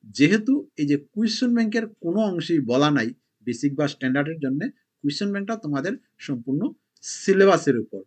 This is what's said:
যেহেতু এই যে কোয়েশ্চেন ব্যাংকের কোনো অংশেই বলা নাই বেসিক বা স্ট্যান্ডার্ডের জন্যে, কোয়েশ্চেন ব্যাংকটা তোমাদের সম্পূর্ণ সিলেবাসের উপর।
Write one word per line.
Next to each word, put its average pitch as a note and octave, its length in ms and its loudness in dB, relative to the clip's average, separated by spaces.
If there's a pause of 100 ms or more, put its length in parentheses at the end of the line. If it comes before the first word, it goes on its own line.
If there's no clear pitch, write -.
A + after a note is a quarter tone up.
(180)
যেহেতু G#3+ 360 4 (280)
এই D3 100 0
যে C#3+ 60 2 (160)
কোয়েশ্চেন A3+ 420 0
ব্যাংকের A3+ 300 0 (180)
কোনো F3 160 0 (100)
অংশেই E3 320 0 (100)
বলা C#3+ 260 4
নাই A#2 120 0 (380)
বেসিক C#3 320 -2
বা D3 140 2
স্ট্যান্ডার্ডের C#3+ 520 -2
জন্যে, C#3+ 200 -2 (360)
কোয়েশ্চেন C#3+ 320 -2
ব্যাংকটা G3+ 220 -4 (100)
তোমাদের D3 280 -2 (340)
সম্পূর্ণ C3+ 340 -4 (420)
সিলেবাসের F#3+ 800 4
উপর। F#2+ 240 -12